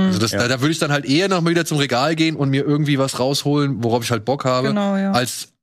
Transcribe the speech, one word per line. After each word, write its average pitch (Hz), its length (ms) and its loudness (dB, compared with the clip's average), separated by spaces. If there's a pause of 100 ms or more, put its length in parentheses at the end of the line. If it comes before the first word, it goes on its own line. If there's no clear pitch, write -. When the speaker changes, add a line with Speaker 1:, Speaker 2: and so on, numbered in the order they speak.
Speaker 1:
Also 185 120 2
das, 113 140 0
Speaker 2:
Ja. 101 80 0
Speaker 1:
da, 117 80 0
da 127 120 -2
würde 151 120 2
ich 160 60 -6
dann 147 140 0
halt 143 140 0
eher 165 220 2
noch 185 120 0
mal 170 100 2
wieder 170 140 2
zum 156 140 -2
Regal 139 360 0
gehen 160 220 0
und 139 140 0
mir 135 140 2
irgendwie 147 340 2
was 135 200 -2
rausholen, 139 640 0
worauf 117 220 0
ich 113 60 -4
halt 113 140 -2
Bock - 200 -2
habe, 127 240 0
Speaker 3:
Genau, 202 280 0
ja. 196 140 0
Speaker 1:
als, - 380 -2 (140)